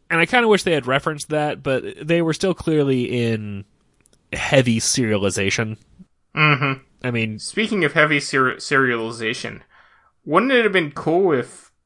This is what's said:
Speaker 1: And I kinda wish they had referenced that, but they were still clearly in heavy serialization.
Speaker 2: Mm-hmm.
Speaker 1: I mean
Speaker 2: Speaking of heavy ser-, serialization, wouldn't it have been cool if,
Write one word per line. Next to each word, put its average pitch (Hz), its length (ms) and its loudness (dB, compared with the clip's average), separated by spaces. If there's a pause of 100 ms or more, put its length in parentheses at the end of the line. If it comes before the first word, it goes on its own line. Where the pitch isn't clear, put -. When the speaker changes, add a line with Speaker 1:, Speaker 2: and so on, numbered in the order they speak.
(100)
Speaker 1:
And 165 100 0
I 170 60 2
kinda 240 220 2
wish 202 160 4
they 180 80 0
had 139 140 0
referenced 147 440 -2
that, 151 320 -2
but 131 220 -2 (220)
they 170 140 2
were 165 140 0
still 190 180 0
clearly 139 520 0 (280)
in 104 320 -8 (680)
heavy 123 480 2
serialization. 107 960 0 (560)
Speaker 2:
Mm-hmm. 143 480 0 (200)
Speaker 1:
I 127 80 -4
mean 110 280 -2
Speaker 2:
Speaking 208 460 -2
of 135 100 0
heavy 156 260 4
ser-, 131 360 0
serialization, 117 1080 -2 (640)
wouldn't 196 280 0
it 240 120 4
have 202 80 0
been 170 200 0
cool 175 400 0
if, - 400 -4 (140)